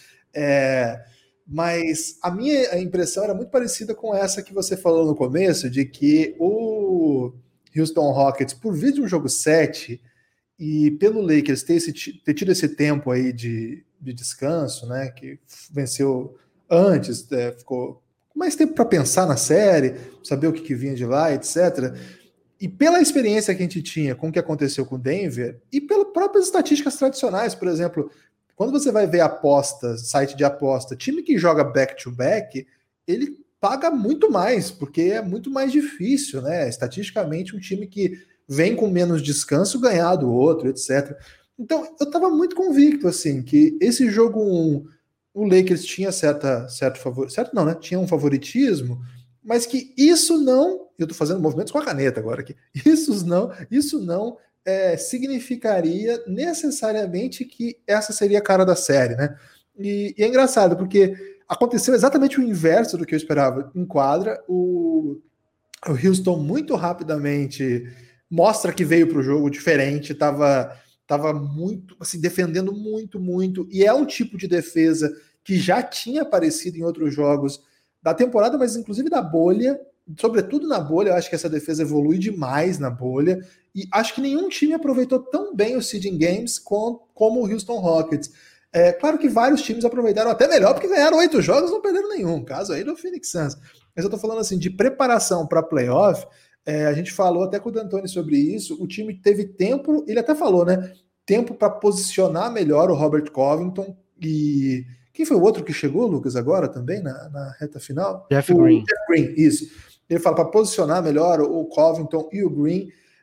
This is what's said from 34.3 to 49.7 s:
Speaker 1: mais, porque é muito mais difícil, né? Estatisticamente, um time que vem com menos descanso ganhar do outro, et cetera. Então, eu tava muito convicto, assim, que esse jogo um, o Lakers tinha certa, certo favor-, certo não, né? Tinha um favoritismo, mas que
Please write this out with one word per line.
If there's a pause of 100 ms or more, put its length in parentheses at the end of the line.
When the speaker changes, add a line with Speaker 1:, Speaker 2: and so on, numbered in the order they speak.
Speaker 1:
mais,
porque
é
muito
mais
difícil,
né?
Estatisticamente,
um
time
que (300)
vem
com
menos
descanso
ganhar
do
outro,
et
cetera. (420)
Então,
eu
tava
muito
convicto,
assim,
que
esse
jogo
um, (480)
o
Lakers
tinha
certa,
certo
favor-,
certo
não,
né?
Tinha
um
favoritismo, (420)
mas
que